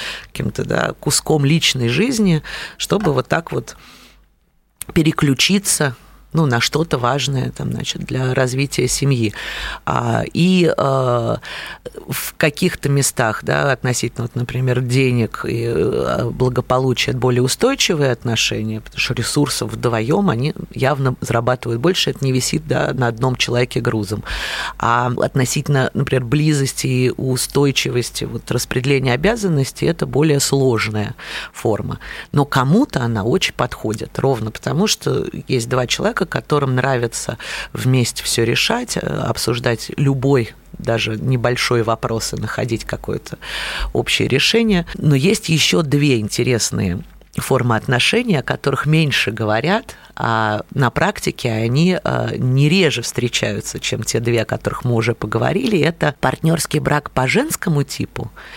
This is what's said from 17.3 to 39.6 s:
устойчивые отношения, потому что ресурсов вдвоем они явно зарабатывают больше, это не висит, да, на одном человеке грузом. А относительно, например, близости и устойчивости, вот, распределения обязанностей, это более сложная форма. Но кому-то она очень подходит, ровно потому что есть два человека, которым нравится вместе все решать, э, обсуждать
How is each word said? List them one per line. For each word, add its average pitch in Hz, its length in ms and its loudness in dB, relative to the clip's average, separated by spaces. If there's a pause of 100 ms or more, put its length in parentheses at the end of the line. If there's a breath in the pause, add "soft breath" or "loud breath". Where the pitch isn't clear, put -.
устойчивые 147 680 2
отношения, 110 680 -2
потому - 180 -10
что - 160 -2
ресурсов 120 560 0
вдвоем 120 580 2
они 131 240 0 (220)
явно 131 460 2
зарабатывают 120 600 0
больше, 175 300 2
это - 120 -6
не 135 80 2
висит, 127 360 -2
да, 139 260 0
на 127 140 0
одном 120 280 0
человеке 120 440 0
грузом. 110 440 -2 (540 loud breath)
А 120 340 2 (120)
относительно, 135 720 0
например, 131 280 0
близости 143 640 0
и 127 320 2
устойчивости, 131 1080 0
вот, 117 260 -8
распределения 131 640 2
обязанностей, 165 720 0
это 165 180 0
более 143 340 2
сложная 113 760 0 (360 loud breath)
форма. 104 460 -4 (340 loud breath)
Но 143 140 2
кому-то 143 560 2
она 113 220 0
очень 139 320 0
подходит, - 640 -4
ровно 113 320 0
потому 143 340 -2
что - 400 -2 (220)
есть 120 200 0
два 127 200 0
человека, 202 400 -2
которым 139 480 0
нравится 123 640 -2 (360 loud breath)
вместе 123 500 0
все - 200 0
решать, 226 540 0
э, - 40 -2
обсуждать - 960 -2